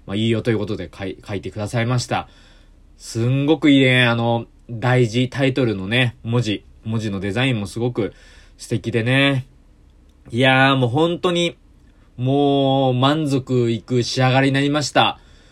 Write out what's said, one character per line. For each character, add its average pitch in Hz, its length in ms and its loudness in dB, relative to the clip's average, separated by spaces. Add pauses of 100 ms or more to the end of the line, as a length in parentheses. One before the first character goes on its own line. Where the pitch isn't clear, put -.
ま - 80 -10
あ、 - 20 -6
い 110 120 0
い - 20 2
よ 110 120 0
と 120 100 -2
い - 20 2
う 107 40 0
こ 104 80 -4
と 107 120 -6
で 87 160 -12
書 98 120 -12
い-、 95 200 -10
書 104 100 -10
い 95 60 -8
て - 100 -10
く - 80 -12
だ 104 80 -6
さ 117 140 -4
い 113 40 -2
ま 123 140 -2
し - 80 -6
た。 92 220 -6 (640)
す - 240 -10
ん 131 260 0
ご 156 120 4
く 156 120 2
い 139 120 8
い - 20 6
ね、 127 220 4
あ 117 100 2
の、 117 300 0 (240)
大 123 400 0
事、 123 200 0
タ 135 160 -2
イ 135 80 2
ト 131 120 0
ル 107 100 0
の 95 140 -6
ね、 123 340 0
文 117 180 -2
字、 104 220 -4 (220)
文 110 160 -4
字 107 100 -6
の 98 80 -6
デ 98 140 -4
ザ 123 120 -2
イ 135 60 0
ン 113 80 -2
も 101 80 -6
す - 120 -12
ご 123 120 -2
く 110 220 -4 (440)
素 - 120 -18
敵 110 240 -4
で 113 100 0
ね。 135 440 0 (840)
い 113 80 -4
や 131 340 4
ー、 135 40 2
も 127 100 2
う - 20 -2
本 160 300 0
当 180 140 0
に、 170 240 -2 (580)
も 135 760 2
う - 20 0
満 143 360 0
足 127 420 0
い 113 100 -4
く 123 220 -2
仕 - 180 -4
上 127 100 2
が 131 80 2
り 135 80 2
に 135 60 2
な 139 80 0
り 143 80 0
ま 147 120 0
し 135 100 -6
た。 113 280 2 (320)